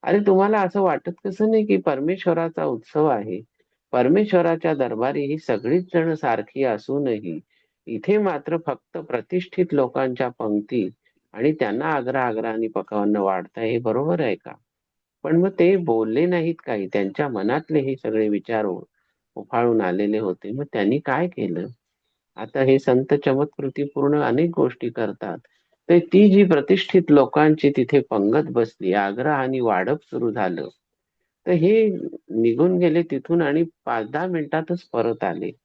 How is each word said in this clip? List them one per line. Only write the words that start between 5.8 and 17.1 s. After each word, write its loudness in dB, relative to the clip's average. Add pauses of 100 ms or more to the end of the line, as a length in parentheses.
जण 0
सारखी -4
असूनही -4 (480)
इथे -2
मात्र -2 (100)
फक्त -8
प्रतिष्ठित -4
लोकांच्या 0 (100)
पंक्ती -2 (440)
आणि 0
त्यांना -2
आग्रहाआग्रहाने -2
पक्वान्न -2
वाढताय, -2
हे -2
बरोबर -2
आहे -2
का? -18 (720)
पण 2
मग 4 (100)
ते 6 (100)
बोलले 0
नाहीत -2 (100)
काही, -4
त्यांच्या -2